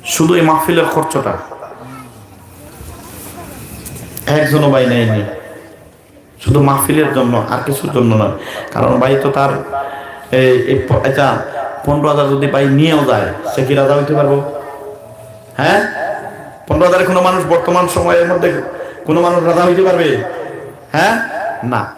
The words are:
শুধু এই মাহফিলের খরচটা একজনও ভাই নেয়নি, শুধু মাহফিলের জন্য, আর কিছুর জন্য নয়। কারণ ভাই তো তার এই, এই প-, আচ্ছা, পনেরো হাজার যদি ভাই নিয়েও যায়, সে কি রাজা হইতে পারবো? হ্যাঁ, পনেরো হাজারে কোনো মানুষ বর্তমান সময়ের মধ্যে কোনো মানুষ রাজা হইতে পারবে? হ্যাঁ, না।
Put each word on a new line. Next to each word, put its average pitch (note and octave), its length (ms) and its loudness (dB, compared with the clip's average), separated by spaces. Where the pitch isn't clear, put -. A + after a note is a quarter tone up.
শুধু E3 300 2
এই E3+ 60 4
মাহফিলের D#3+ 440 2
খরচটা - 520 -2
একজনও D3 440 2
ভাই C3 140 4
নেয়নি, A#2 380 2
শুধু C#3+ 180 4
মাহফিলের C#3+ 500 2
জন্য, B2 380 0
আর A#2+ 140 -2
কিছুর C#3+ 280 -4
জন্য A#2 220 4
নয়। G2+ 160 2
কারণ - 260 2
ভাই C#3 240 4
তো C#3+ 80 2
তার C#3 180 2
এই, C3 200 4
এই B2+ 280 2
প-, - 280 -2
আচ্ছা, C3+ 300 2
পনেরো D3 240 2
হাজার C#3+ 200 2
যদি C#3 180 2
ভাই C#3 180 2
নিয়েও D3 400 4
যায়, G#2 280 0
সে C3 100 0
কি C3+ 80 0
রাজা C#3 220 4
হইতে D3 180 0
পারবো? C#3 480 0
হ্যাঁ, F3+ 240 2
পনেরো D#3 180 4
হাজারে F#3 200 4
কোনো F#3 160 2
মানুষ F3+ 240 2
বর্তমান F3 420 2
সময়ের F3 400 2
মধ্যে F3+ 340 0
কোনো D#3 160 2
মানুষ F3 220 2
রাজা E3+ 220 4
হইতে F3+ 180 4
পারবে? E3+ 400 2
হ্যাঁ, F#3+ 280 2
না। A#2 220 -2